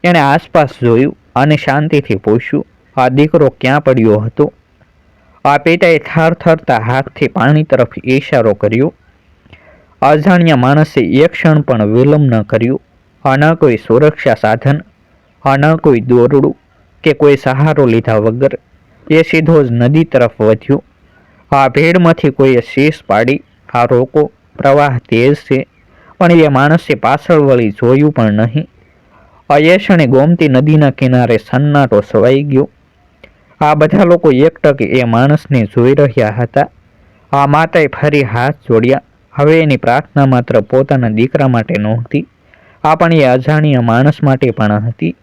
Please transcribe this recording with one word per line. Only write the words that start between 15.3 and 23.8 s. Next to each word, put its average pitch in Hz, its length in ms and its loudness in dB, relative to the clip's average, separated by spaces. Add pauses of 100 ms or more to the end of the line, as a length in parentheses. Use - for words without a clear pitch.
આ 139 120 0
ન 151 200 0
કોઈ 139 240 0
દોરડું 123 560 0 (460)
કે 156 100 0
કોઈ 143 240 2
સહારો 139 500 0
લીધા 113 300 0
વગર 113 340 -2 (600)
એ 160 120 2
સીધો 160 420 0
જ 120 60 -4
નદી 127 340 0
તરફ 123 360 -2
વધ્યો. 110 440 -2 (680)
આ 135 160 2
ભીડમાંથી 165 640 0
કોઈએ 135 300 2
શીશ 147 460 -4
પાડી, 117 360 -2 (320)
"આ 120 100 0